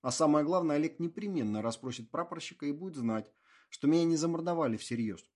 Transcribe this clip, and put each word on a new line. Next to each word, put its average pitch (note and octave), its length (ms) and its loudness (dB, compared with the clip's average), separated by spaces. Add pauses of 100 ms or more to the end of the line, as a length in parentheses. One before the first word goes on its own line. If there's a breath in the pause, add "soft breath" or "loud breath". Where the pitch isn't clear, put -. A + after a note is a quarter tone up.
А - 100 -2
самое D3+ 340 4
главное, E3 320 2
Олег D#3 220 -2
непременно E3 640 -2
расспросит A#2 480 -6
прапорщика E3 560 -8
и C#3+ 60 -2
будет E3 240 -8
знать, A2+ 360 -2 (380 soft breath)
что - 180 -2
меня E3 180 6
не E3 120 4
замордовали E3 600 0
всерьёз A2 460 -4 (120)